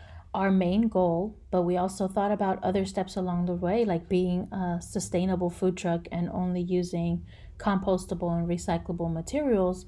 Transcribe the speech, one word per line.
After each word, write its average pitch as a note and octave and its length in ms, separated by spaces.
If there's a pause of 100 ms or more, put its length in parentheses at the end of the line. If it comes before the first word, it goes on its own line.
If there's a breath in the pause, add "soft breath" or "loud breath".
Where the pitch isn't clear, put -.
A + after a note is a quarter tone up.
(340 loud breath)
our F#3+ 180
main F#3+ 360
goal, F#3 500 (120)
but F3+ 140
we F3+ 140
also F#3 300
thought G3+ 240
about G3 320
other F#3+ 220
steps F#3+ 300
along F3+ 300
the F3+ 100
way, F3+ 300
like E3+ 240
being F3+ 420
a F3 300
sustainable F#3 680
food F3+ 260
truck E3+ 360
and E3+ 180
only F3+ 320
using F3 640 (320 loud breath)
compostable F#3 800
and E3+ 100
recyclable E3+ 640
materials. F#3 760